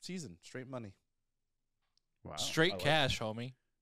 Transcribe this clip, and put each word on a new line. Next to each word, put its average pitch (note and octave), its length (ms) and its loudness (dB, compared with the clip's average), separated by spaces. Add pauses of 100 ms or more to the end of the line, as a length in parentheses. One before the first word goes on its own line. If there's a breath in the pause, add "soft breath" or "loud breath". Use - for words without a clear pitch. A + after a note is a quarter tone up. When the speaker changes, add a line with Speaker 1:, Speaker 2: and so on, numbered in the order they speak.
Speaker 1:
season, D3 420 -8
straight B2+ 240 -10
money. A#2 260 -8 (1300)
Speaker 2:
Wow, - 120 -10
Speaker 3:
Straight E3 380 4
Speaker 2:
I - 20 -4
like F3+ 80 -4
Speaker 3:
cash, C#3+ 360 4
Speaker 2:
that. A#2 60 -2
Speaker 3:
homie. A#2 280 -4 (280)